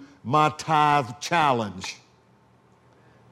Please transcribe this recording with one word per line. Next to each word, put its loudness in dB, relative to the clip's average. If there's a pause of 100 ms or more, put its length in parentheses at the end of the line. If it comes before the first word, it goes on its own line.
(240)
my 2
tithe 2 (120)
challenge. -2 (1300)